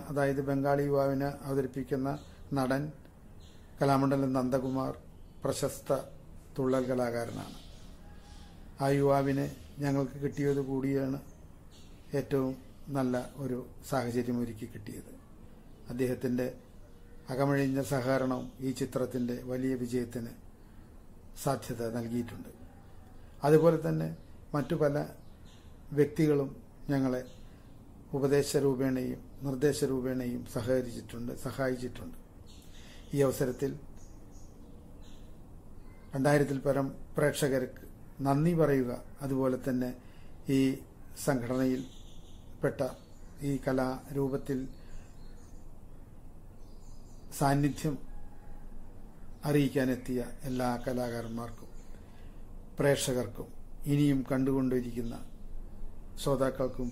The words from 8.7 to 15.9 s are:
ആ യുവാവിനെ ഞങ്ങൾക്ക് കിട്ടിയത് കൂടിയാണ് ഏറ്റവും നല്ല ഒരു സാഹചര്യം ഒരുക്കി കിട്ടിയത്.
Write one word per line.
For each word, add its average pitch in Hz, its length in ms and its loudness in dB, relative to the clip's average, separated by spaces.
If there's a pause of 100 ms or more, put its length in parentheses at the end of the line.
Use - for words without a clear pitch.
ആ - 20 4 (120)
യുവാവിനെ 139 480 6 (380)
ഞങ്ങൾക്ക് 139 380 2
കിട്ടിയത് 143 480 2
കൂടിയാണ് 135 480 2 (1000)
ഏറ്റവും 131 360 2 (420)
നല്ല 127 200 2 (260)
ഒരു 123 160 -2 (300)
സാഹചര്യം 120 540 2
ഒരുക്കി 113 320 -4
കിട്ടിയത്. 107 380 -12 (800)